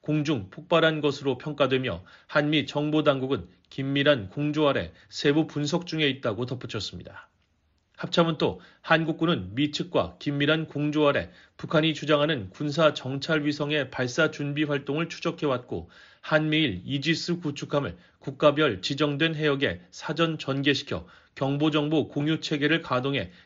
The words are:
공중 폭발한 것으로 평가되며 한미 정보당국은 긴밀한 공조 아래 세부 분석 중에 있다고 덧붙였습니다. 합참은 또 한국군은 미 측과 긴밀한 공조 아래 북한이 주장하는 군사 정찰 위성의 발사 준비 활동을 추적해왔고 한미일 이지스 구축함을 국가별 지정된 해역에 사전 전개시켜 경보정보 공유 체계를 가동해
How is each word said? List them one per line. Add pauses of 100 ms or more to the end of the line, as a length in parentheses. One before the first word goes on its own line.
공중
폭발한
것으로
평가되며 (240)
한미
정보당국은 (220)
긴밀한
공조
아래 (160)
세부
분석
중에
있다고
덧붙였습니다. (720)
합참은
또 (200)
한국군은
미
측과
긴밀한
공조
아래 (260)
북한이
주장하는
군사
정찰
위성의
발사
준비
활동을
추적해왔고 (320)
한미일
이지스
구축함을 (220)
국가별
지정된
해역에 (100)
사전
전개시켜 (280)
경보정보
공유
체계를
가동해 (140)